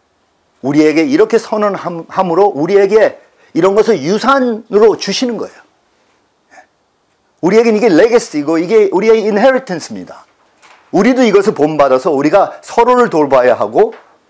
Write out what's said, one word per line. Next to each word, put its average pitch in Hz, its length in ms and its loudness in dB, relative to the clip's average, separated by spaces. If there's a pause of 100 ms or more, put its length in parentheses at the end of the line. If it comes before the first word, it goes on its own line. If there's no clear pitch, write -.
(640)
우리에게 151 420 2
이렇게 175 340 0
선언함-, 190 720 -6
함으로 185 380 0
우리에게 196 760 0 (320)
이런 185 240 0
것을 214 260 0
유산으로 220 920 0
주시는 226 400 -6
거예요. 110 180 -12 (1900)
우리에게는 220 340 2
이게 226 120 2
레거시고 165 680 0
이게 196 320 0
우리의 220 320 0
인헤리턴스입니다. 202 1000 -4 (680)
우리도 240 320 2
이것을 202 300 2
본받아서 139 560 0
우리가 151 520 0
서로를 240 480 0
돌봐야 135 440 2
하고 120 380 0 (380)